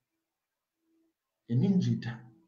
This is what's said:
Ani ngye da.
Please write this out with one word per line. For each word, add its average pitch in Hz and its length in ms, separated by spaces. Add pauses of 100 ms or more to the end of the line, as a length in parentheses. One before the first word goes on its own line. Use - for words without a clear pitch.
(1500)
Ani 143 180
ngye 120 320
da. 117 100 (380)